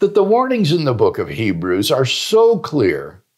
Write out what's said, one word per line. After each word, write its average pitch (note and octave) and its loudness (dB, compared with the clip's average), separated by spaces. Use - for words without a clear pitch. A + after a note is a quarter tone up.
that G3 0
the G3+ 2
warnings A3+ 2
in E3+ 0
the C3 0
book G#2 0
of F2 -6
Hebrews F#2 -2
are C3+ 0
so A3+ 2
clear D#2 -4